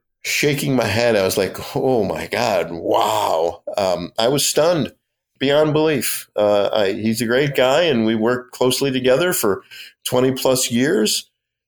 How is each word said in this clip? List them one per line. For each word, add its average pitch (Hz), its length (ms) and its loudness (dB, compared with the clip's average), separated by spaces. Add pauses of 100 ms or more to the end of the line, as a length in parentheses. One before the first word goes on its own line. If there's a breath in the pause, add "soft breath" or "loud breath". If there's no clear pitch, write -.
(240)
shaking 143 520 -2
my 117 100 2
head. 113 300 2
I 98 80 2
was 95 140 0
like, - 380 -4
"Oh 131 280 0
my 82 240 -4
God, 98 440 -2
wow." 98 920 0 (140)
Um, 90 420 -2
I 113 80 2
was 139 200 0
stunned 151 460 0 (460)
beyond 143 340 2
belief. 151 640 -2
Uh, 104 360 2
I, 98 220 0
he's 110 280 -2
a 120 40 -4
great 139 300 0
guy, 135 280 2
and 120 220 0
we 113 100 0
worked 120 380 -2
closely 131 380 0
together 131 420 2
for 98 300 -2 (420 loud breath)
twenty 127 280 2
plus 131 360 0
years. 156 600 0 (380)